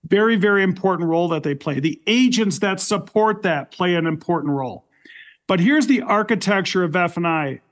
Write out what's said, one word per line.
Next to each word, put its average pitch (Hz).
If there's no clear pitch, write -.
Very, 214
very 202
important 185
role 165
that 156
they 147
play. 139
The 151
agents 226
that 190
support 214
that 156
play 180
an 165
important 156
role. 131
But 190
here's 277
the 247
architecture 202
of 170
F 175
and 175
I 156